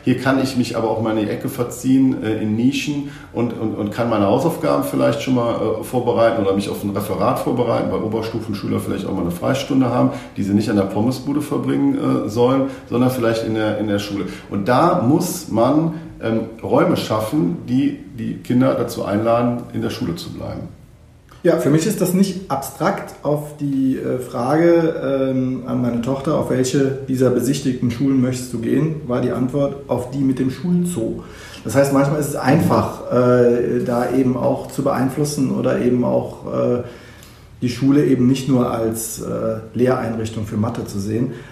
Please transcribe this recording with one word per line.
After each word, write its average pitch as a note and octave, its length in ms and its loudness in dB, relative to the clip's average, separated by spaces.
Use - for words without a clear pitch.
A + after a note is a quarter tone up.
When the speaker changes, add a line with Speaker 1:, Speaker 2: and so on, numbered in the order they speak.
Speaker 1:
hier B2 140 2
kann C3+ 260 0
ich B2+ 140 -2
mich A2+ 220 -2
aber A2+ 100 0
auch A2 140 -2
mal A2 160 0
in G#2 80 0
die - 40 -4
Ecke - 200 -4
verziehen, C3 720 2
äh, G#2+ 180 -2
in G#2+ 160 0
Nischen C#3 540 0
und, A#2+ 180 -2
und, A2 220 -4
und G#2 160 -2
kann A#2 180 -2
meine G#2 200 2
Hausaufgaben C#3+ 560 2
vielleicht B2+ 360 0
schon C3 140 0
mal, A#2 220 0
äh, - 280 -2
vorbereiten A2+ 560 2
oder G2 140 2
mich G2+ 160 0
auf G#2+ 120 -6
ein G2+ 80 -2
Referat G2+ 500 -2
vorbereiten. A#2+ 500 0
Bei F#2+ 80 -2
Oberstufenschüler G#2+ 840 -4
vielleicht G2+ 240 -4
auch - 80 -4
mal F2+ 100 -2
eine E2+ 80 -2
Freistunde C3 600 0
haben, B2+ 200 2
die G2+ 40 -2
sie G2 120 0
nicht G#2 160 2
an G#2 60 2
der F#2+ 80 4
Pommesbude B2+ 580 -2
verbringen, C#3 560 0
äh, C3 320 0
sollen, C3 380 2
sondern B2 220 2
vielleicht A2+ 340 0
in A2 120 -2
der, G#2+ 200 0
in G#2+ 120 -2
der G2+ 100 0
Schule. G2+ 260 -4
Und G2+ 200 -2
da D3+ 340 4
muss - 480 0
man, C#3+ 440 2
ähm, A2 200 0
Räume C#3 340 2
schaffen, D3+ 640 -2
die C3+ 300 0
die A2+ 200 -6
Kinder C3 380 2
dazu - 300 -4
einladen, A#2 600 0
in A2+ 80 -4
der A2+ 80 -2
Schule - 240 -4
zu - 180 -12
bleiben. - 300 -10
Speaker 2:
Ja, E3 120 4
für - 140 0
mich D#3+ 180 4
ist G3+ 120 -2
das F3+ 140 0
nicht - 380 0
abstrakt. - 600 -4
Auf D3 320 -2
die, C3+ 400 0
äh, B2+ 240 -4
Frage, C3+ 1120 2
ähm, B2+ 340 -2
an B2+ 160 -2
meine A#2+ 180 0
Tochter, C#3+ 380 -2
auf - 120 -2
welche B2+ 480 2
dieser B2+ 220 4
besichtigten B2 600 0
Schulen C3+ 300 2
möchtest B2+ 320 -2
du A2+ 80 -4
gehen, C3+ 480 0
war B2 120 0
die B2 120 0
Antwort, C#3 420 0
auf A2+ 240 -2
die C#3 80 -4
mit C3 180 2
dem C3 140 0
Schulzoo. F3 720 -2
Das - 100 -6
heißt, C#3 180 6
manchmal D3 280 2
ist C#3 80 -2
es C3+ 80 -6
einfach, B2+ 760 2
äh, B2 720 4
da B2 280 -2
eben B2+ 240 2
auch B2+ 320 -2
zu - 160 -4
beeinflussen C3+ 640 0
oder B2+ 300 0
eben B2 240 2
auch, - 420 -2
äh, B2 360 0
die B2 100 0
Schule C#3 340 4
eben B2 240 4
nicht C3+ 200 0
nur A#2+ 220 2
als, A2+ 500 -4
äh, A2+ 360 -4
Lehreinrichtung A2+ 720 0
für A2 100 -6
Mathe A#2 280 -2
zu G2 160 -8
sehen. A2 320 -2